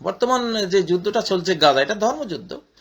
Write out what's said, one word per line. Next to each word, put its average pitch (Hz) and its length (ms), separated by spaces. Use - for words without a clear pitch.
বর্তমান 226 640
যে 190 160
যুদ্ধটা 185 400
চলছে 180 320
গাজা, 143 260
এটা 180 140
ধর্মযুদ্ধ। 214 680